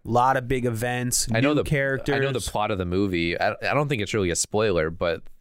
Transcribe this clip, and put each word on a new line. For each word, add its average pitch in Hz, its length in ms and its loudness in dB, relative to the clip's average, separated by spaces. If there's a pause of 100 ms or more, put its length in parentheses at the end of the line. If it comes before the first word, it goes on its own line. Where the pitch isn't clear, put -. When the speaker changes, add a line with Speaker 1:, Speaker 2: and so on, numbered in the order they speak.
Speaker 1:
a - 60 -6
lot 123 260 4
of 127 100 -4
big 123 200 -2
events, 123 640 -2
Speaker 2:
I 113 80 2
know 143 140 2
Speaker 1:
new 135 80 2
Speaker 2:
the, - 20 0
Speaker 1:
characters. 139 500 0
Speaker 2:
I 139 40 0
know 135 140 0
the 127 80 -2
plot 107 300 -2
of 107 60 0
the 92 80 0
movie. 87 560 0
I, 101 120 2
I 101 200 -4
don't 143 160 0
think 127 140 -2
it's 95 100 -4
really 98 180 2
a 80 60 0
spoiler, 92 540 0
but 85 320 -2 (180)